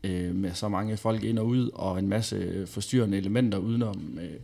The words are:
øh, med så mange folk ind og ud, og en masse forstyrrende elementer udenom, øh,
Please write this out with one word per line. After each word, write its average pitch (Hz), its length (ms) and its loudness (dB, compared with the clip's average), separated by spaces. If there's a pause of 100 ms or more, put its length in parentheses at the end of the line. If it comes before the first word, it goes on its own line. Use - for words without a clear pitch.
øh, 90 300 0
med 95 200 0
så 107 140 -2
mange 104 280 0
folk 110 280 0
ind 113 140 2
og 110 80 2
ud, 120 280 2
og 95 240 -2
en 98 100 2
masse 98 580 0
forstyrrende 104 500 2
elementer 101 420 2
udenom, 107 640 -2
øh, 85 80 -8 (140)